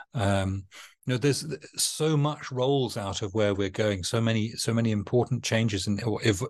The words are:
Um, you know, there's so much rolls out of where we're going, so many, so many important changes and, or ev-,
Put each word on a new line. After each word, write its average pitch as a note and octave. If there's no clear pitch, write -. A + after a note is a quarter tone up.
Um, G2
you B2+
know, B2
there's C#3
so D#3
much D3
rolls C3
out G2
of F#2+
where G#2
we're F#2+
going, G2+
so A#2+
many, A2+
so -
many A2+
important A2+
changes G#2+
and, G2+
or G#2+
ev-, G#2+